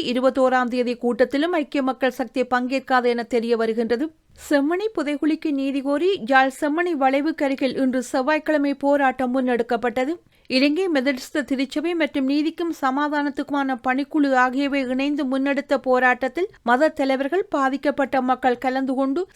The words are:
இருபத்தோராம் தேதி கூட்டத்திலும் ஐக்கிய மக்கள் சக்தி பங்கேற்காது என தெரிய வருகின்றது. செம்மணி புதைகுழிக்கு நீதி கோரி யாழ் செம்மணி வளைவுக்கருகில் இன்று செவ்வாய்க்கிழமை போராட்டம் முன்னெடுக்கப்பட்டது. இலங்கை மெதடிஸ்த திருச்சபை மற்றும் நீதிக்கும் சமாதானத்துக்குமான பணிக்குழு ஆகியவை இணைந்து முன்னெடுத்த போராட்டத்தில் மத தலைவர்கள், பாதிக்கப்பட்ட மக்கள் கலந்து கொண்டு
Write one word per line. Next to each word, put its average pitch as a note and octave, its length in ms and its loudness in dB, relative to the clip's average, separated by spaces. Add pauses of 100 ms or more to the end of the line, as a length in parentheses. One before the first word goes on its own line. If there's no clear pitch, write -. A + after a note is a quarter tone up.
இருபத்தோராம் B3+ 640 2
தேதி B3 280 -2
கூட்டத்திலும் B3 580 0
ஐக்கிய D4+ 300 -2
மக்கள் B3+ 360 -2
சக்தி B3+ 240 -4
பங்கேற்காது B3+ 640 0
என A#3+ 180 0
தெரிய A#3 340 0
வருகின்றது. A3+ 480 0 (440)
செம்மணி D#4 360 2 (100)
புதைகுழிக்கு D4+ 560 -2
நீதி C#4 300 -2
கோரி C#4+ 280 0 (160)
யாழ் C4 340 4
செம்மணி D#4+ 400 0
வளைவுக்கருகில் C#4 800 0
இன்று C4 260 0
செவ்வாய்க்கிழமை D4 680 0
போராட்டம் C4+ 640 0
முன்னெடுக்கப்பட்டது. B3 760 -2 (360)
இலங்கை D4 380 2
மெதடிஸ்த C#4 560 -2
திருச்சபை C#4 520 -4
மற்றும் D4+ 300 -2
நீதிக்கும் D#4 560 -2
சமாதானத்துக்குமான C#4+ 1000 -2
பணிக்குழு C#4 500 0
ஆகியவை C4 480 2
இணைந்து C#4 440 -2
முன்னெடுத்த C4+ 520 0
போராட்டத்தில் B3+ 720 0 (120)
மத B3+ 260 4
தலைவர்கள், C#4 600 0
பாதிக்கப்பட்ட C4+ 720 0
மக்கள் B3+ 360 2
கலந்து C4 360 -2
கொண்டு C4+ 300 0 (120)